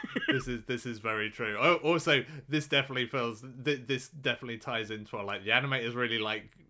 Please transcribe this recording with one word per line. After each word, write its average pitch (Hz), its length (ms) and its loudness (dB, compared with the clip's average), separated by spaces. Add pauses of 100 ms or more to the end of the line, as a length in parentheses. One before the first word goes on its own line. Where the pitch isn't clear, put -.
<laughs> - 220 -4
this 131 200 0
is, 120 180 -4
this 123 220 -4
is 113 120 -6
very 107 300 0
true. 107 320 -4
Oh, 170 140 6
also, 151 500 4 (240)
this 151 180 0
definitely 135 380 2
feels, 117 380 -2 (200)
th-, 143 220 2
this 127 240 -2
definitely 123 480 -4
ties 113 320 -4
into 107 280 -8
our, 101 80 -4
like, 98 180 -4
the 104 80 0
animators 123 420 2
really 120 260 0
like 107 300 -2 (200)